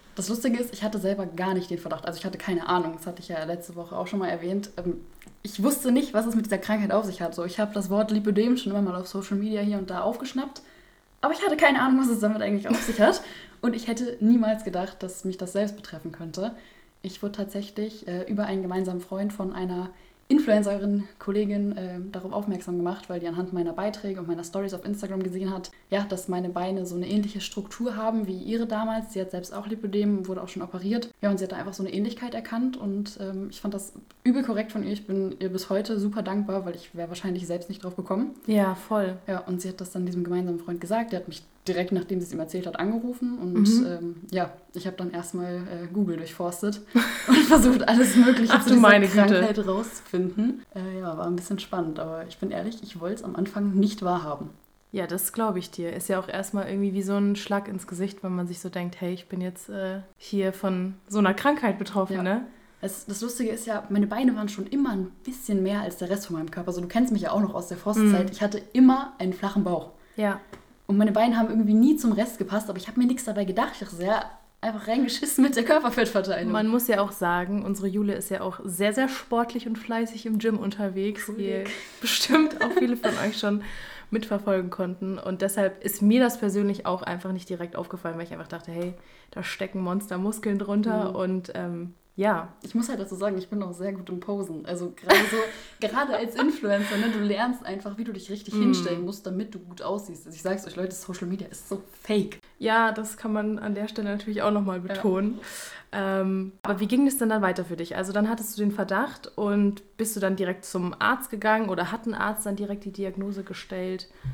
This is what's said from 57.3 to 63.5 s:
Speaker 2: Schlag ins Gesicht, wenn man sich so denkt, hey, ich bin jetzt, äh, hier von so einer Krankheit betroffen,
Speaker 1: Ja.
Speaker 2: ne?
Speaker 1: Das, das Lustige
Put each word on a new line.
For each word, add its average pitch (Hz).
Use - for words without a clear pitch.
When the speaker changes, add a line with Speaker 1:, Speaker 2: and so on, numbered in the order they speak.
Speaker 2:
Schlag 202
ins 190
Gesicht, 190
wenn 185
man 175
sich 175
so 180
denkt, 175
hey, 180
ich 180
bin 185
jetzt, 180
äh, 190
hier 190
von 190
so 202
einer 196
Krankheit 240
betroffen, 190
Speaker 1:
Ja. 185
Speaker 2:
ne? 214
Speaker 1:
Das, -
das 202
Lustige 233